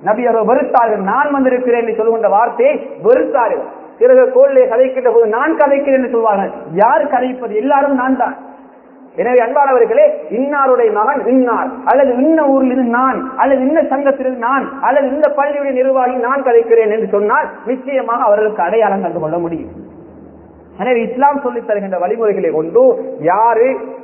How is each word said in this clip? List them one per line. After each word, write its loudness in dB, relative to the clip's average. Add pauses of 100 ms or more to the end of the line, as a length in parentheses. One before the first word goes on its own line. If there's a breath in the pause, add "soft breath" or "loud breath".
நபி -2
அவர்கள் 2
வெறுத்தார்கள், 0
"நான் -2
வந்திருக்கிறேன்" 0
என்று -2
சொல்கின்ற 0
வார்த்தையை 0 (140)
வெறுத்தார்கள். 2 (360)
பிறகு 4
கோளிலே 6
கதைக்கின்ற 0
போது, 4
"நான் -2
கதைக்கிறேன்" 2
என்று 0
சொல்வார்கள். 0 (220)
யார் 2
கதைப்பது? -4
எல்லாரும் 0
நான் 0
தான். -4 (800)
எனவே 2
அன்பானவர்களே, 2 (180)
இன்னாருடைய 0
மகன் -2
இன்னார் 0 (160)
அல்லது 2
இன்ன 2
ஊரில் 2
இருந்து 0
நான் -2
அல்லது 2
இன்ன 0
சங்கத்திலிருந்து -2
நான் -4
அல்லது 0
இந்த 0
பள்ளியுடைய -2
நிர்வாகி 0
நான் -2
கதைக்கிறேன் 4
என்று -2
சொன்னால் 0 (180)
நிச்சயமாக -4
அவர்களுக்கு 0
அடையாளம் 0
கண்டு -6
கொள்ள -4
முடியும். -6 (1080)
எனவே -2
இஸ்லாம் 0
சொல்லித் -6
தருகின்ற -4
வழிமுறைகளை -2
கொண்டு 0
யாரு 2 (260)